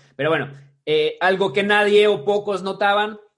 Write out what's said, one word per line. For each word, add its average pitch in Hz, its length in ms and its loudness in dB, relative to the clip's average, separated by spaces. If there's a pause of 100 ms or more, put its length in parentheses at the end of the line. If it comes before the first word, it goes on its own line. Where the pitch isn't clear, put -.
(160)
Pero 147 160 -2
bueno, 147 200 -2 (320)
eh, 156 380 0
algo 185 320 0
que 196 80 -2
nadie 208 460 4
o 196 180 0
pocos 202 380 -2
notaban 202 560 -2 (180)